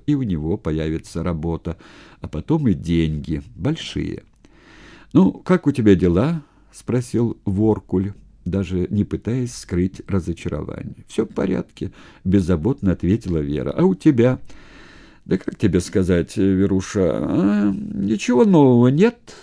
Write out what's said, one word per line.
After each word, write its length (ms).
и 80
у 80
него 340
появится 680
работа, 540
а 60
потом 400
и 60
деньги, 680
большие. 680
«Ну, 180
как 340
у 60
тебя 240
дела?» — 480
спросил 720
Воркуль, 720
даже 440
не 140
пытаясь 520
скрыть 520
разочарование. 1000
«Все 180
в 40
порядке», — 640
беззаботно 680
ответила 460
Вера. 340
«А 140
у 100
тебя?» 440
«Да 120
как 200
тебе 220
сказать, 560
Веруша, 800
а? 580
Ничего 720
нового 460
нет?» 280